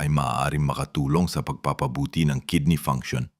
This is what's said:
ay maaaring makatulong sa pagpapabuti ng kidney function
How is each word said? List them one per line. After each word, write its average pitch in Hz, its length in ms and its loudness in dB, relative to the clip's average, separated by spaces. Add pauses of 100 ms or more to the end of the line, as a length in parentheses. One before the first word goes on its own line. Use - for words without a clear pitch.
ay 73 80 0
maaaring 71 560 0
makatulong 71 640 0
sa - 160 -4
pagpapabuti 71 800 -2
ng 69 160 2
kidney 82 320 2
function 65 560 -2 (100)